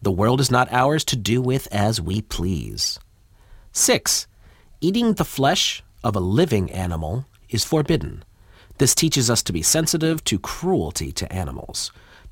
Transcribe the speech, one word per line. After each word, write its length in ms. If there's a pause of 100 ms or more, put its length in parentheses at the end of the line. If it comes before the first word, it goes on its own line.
The 100
world 260
is 120
not 200
ours 340
to 120
do 240
with 320
as 260
we 220
please." 800 (720)
Six, 540 (560)
"Eating 320
the 100
flesh 580 (200)
of 120
a 60
living 500
animal 540 (240)
is 160
forbidden. 580 (540)
This 180
teaches 360
us 140
to 80
be 100
sensitive 600
to 140
cruelty 760
to 200
animals. 580 (420)